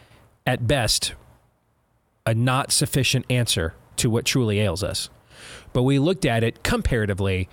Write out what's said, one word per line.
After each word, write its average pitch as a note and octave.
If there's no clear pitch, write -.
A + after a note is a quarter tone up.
at B2
best, A#2+
a A2+
not B2+
sufficient C3
answer A2+
to B2
what A#2
truly A2
ails G2
us"? -
But B2
we C#3
looked D#3+
at A#2
it A#2+
comparatively G2